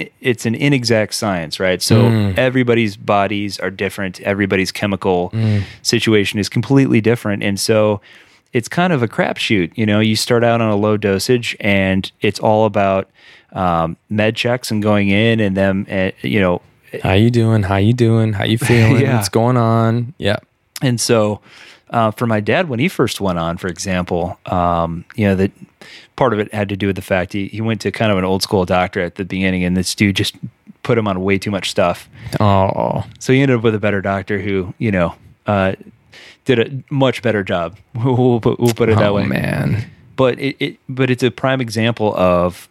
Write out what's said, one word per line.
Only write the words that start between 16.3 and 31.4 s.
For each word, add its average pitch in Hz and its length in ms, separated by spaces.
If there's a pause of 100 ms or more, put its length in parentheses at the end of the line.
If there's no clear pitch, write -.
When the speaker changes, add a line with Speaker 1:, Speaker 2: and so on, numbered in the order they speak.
Speaker 1:
know. 90 200 (420)
Speaker 2:
"How 95 120
you 113 160
doing? 113 340
How 98 120
you 104 160
doing? 113 420
How 101 100
you 113 140
feeling? 120 420
Speaker 1:
<laughs> - 0
Yeah. 135 160
Speaker 2:
What's 104 120
going 120 280
on?" 113 640
Yeah. 104 180 (460)
Speaker 1:
And 123 180
so, 107 400 (500)
uh, 113 220
for 123 140
my 107 140
dad, 143 280
when 117 100
he 156 100
first - 320
went 92 180
on, 85 200
for - 100
example, 90 800
um, 85 580 (120)
you 107 100
know, 98 80
that 95 160 (640)
part 127 180
of 104 60
it 104 160
had 104 160
to 101 60
do 101 100
with 95 100
the 95 60
fact 90 320
he, 98 140
he 107 120
went 110 220
to 101 80
kind 110 200
of 98 80
an 92 60
old 95 180
school 92 220
doctor 92 380
at 85 140
the 101 80
beginning, 92 400
and 90 120
this 90 180
dude 98 220
just - 200 (480)
put 123 120
him 107 120
on 92 140
way 98 160
too 107 120